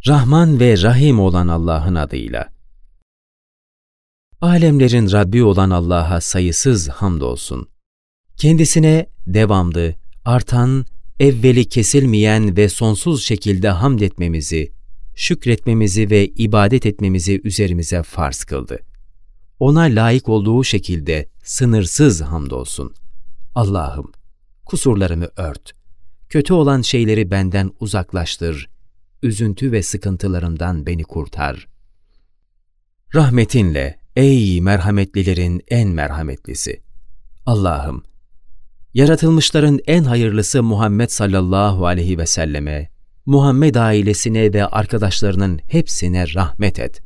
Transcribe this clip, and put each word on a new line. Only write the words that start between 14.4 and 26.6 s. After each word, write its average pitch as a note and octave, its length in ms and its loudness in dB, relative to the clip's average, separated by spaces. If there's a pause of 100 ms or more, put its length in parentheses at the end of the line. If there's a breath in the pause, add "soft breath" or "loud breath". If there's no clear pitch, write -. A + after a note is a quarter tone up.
şükretmemizi A2 960 0
ve G2+ 160 4
ibadet G#2+ 600 2
etmemizi F#2+ 580 -2
üzerimize F2+ 580 -2
farz D2 420 -6
kıldı. B1 340 -10 (800)
Ona D3 240 4
layık A#2 460 2
olduğu A2 360 2
şekilde D#2+ 640 -4 (160)
sınırsız A2 760 2
hamdolsun. C2+ 720 -8 (600)
Allah'ım, E2 580 -2 (520)
kusurlarımı F2+ 720 -2
ört. - 460 -12 (500)
Kötü D#3 220 0
olan C#3 280 2